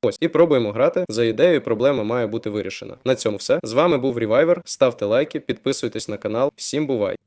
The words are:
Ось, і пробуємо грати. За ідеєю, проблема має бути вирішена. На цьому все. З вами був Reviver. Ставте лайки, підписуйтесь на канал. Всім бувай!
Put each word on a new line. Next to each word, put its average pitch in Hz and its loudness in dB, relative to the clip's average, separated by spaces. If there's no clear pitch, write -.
Ось, - 0
і 165 0
пробуємо 151 4
грати. 139 2
За 113 0
ідеєю, 127 2
проблема 120 0
має 113 -2
бути 110 -6
вирішена. 101 -8
На 131 2
цьому 104 -2
все. 139 0
З 110 -8
вами 151 4
був 123 -2
Reviver. 147 2
Ставте - 0
лайки, 131 0
підписуйтесь - -6
на 104 -8
канал. 117 -2
Всім 147 -4
бувай! 110 -2